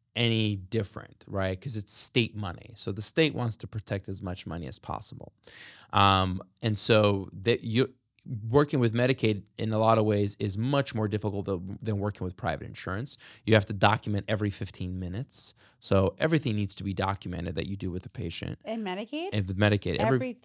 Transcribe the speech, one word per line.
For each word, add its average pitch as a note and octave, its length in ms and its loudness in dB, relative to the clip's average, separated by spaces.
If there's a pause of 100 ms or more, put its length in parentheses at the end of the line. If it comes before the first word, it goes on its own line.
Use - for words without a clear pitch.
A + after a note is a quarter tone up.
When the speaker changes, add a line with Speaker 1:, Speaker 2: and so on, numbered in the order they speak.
(140)
Speaker 1:
any A2 440 2
different, - 680 -6
right? F#2+ 360 -4
'Cause A#2 160 -8
it's G#2 180 -10
state - 400 0
money. G#2 400 -10
So - 160 -8
the G2+ 100 -6
state D3+ 320 2
wants A2+ 220 -4
to - 100 -12
protect G2+ 440 -8
as G2 120 -8
much F2+ 240 -8
money D#2+ 220 -8
as B1+ 100 -12
possible. - 540 -12 (640)
Um, F#2+ 480 6 (200)
and G#2+ 160 0
so G#2 540 4
that G#2 320 0
you, A2+ 300 0 (560)
working C#3+ 320 4
with A#2 120 4
Medicaid A#2 500 2 (140)
in A2 140 -4
a A2 80 0
lot A2 180 6
of A2 80 4
ways G#2 320 2
is G2 200 -4
much C3+ 360 0
more A2 140 0
difficult G2+ 380 -4
than, F#2+ 360 -6
than G#2+ 160 -2
working G2 280 -4
with F2+ 100 -6
private D#2+ 320 -4
insurance. G#2+ 500 -8 (280)
You G#2+ 80 6
have G#2+ 140 8
to G#2+ 60 -6
document G#2 540 2
every G#2+ 220 -2
fifteen F#2 500 -8
minutes. F#2 560 -10 (280)
So F#2+ 360 4
everything C#3+ 360 2
needs G2+ 200 -2
to - 80 -10
be G2 100 -2
documented F2 640 -4
that E2 100 -2
you G2 100 -6
do G2 140 -6
with F2+ 140 -6
the - 60 -16
patient. - 560 -8
Speaker 2:
In A3+ 180 -6
Medicaid? A3+ 500 -6
Speaker 1:
And G2+ 140 -2
with F#2+ 100 -4
Medicaid. G2+ 380 4
Every, B2+ 500 0